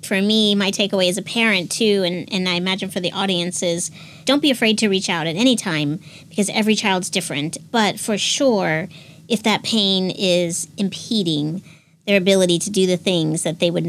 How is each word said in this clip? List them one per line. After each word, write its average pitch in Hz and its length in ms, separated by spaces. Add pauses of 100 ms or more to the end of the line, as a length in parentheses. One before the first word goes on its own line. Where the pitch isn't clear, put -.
for 196 180
me, 208 340
my 196 160
takeaway 190 360
as 180 100
a 226 40
parent 214 500
too, 202 340
and, 175 280
and 185 160
I 175 60
imagine 190 340
for 190 100
the 180 140
audience 185 500
is, 175 280 (340)
don't 294 160
be 294 100
afraid 220 280
to 220 100
reach 190 200
out 165 180
at 160 100
any 247 180
time 156 440 (280)
because 202 220
every 214 260
child's 190 340
different. 156 480 (140)
But 214 260
for 208 200
sure, 185 720 (400)
if 220 140
that 214 200
pain 196 460
is 175 580 (100)
impeding 175 840 (420)
their 202 120
ability 180 420
to - 120
do 185 160
the 180 100
things 165 460
that 165 160
they 175 120
would 170 180